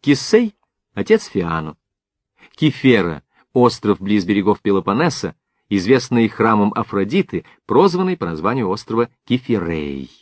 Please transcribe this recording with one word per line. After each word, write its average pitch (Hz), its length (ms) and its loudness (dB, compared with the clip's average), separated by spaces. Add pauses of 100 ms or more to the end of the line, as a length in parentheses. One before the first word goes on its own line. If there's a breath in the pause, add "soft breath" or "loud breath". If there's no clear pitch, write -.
Киссей, 214 520 2 (380)
отец 214 360 0
Фиану. - 500 -4 (760 soft breath)
Кифера — 104 680 2 (320)
остров 113 480 2
близ 98 240 0
берегов 101 340 0
Пелопоннеса, 101 760 -2 (360)
известный 113 580 2
храмом 107 460 0
Афродиты, 101 720 -4 (180 soft breath)
прозванный 180 540 2
по - 80 -6
названию 95 420 -4
острова 110 400 -4 (160)
Киферей. 82 840 -4 (120)